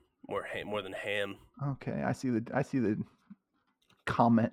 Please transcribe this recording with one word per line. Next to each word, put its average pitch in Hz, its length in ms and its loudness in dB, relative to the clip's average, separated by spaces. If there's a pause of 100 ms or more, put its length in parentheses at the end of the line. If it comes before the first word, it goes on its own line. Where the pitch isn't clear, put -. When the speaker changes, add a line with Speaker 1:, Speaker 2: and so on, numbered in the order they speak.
(300)
Speaker 1:
More 98 140 -2
ham, 85 240 -6
more 104 140 -2
than 95 120 -8
ham. 101 420 -2 (300)
Speaker 2:
Okay, 135 400 -4
I 127 60 0
see 131 180 -2
the, 117 140 2 (100)
I 127 80 2
see 131 180 -2
the 107 180 2 (1080)
comment 117 480 6